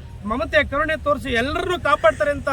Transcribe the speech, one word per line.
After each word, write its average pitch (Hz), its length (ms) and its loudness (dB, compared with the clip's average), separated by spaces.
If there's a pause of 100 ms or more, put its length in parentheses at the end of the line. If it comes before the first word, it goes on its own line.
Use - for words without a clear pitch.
(260)
ಮಮತೆ, 277 380 2
ಕರುಣೆ 302 400 -2
ತೋರಿಸಿ 277 260 0
ಎಲ್ಲರನ್ನೂ 311 500 0
ಕಾಪಾಡ್ತಾರೆ 302 520 2
ಅಂತ 285 220 -4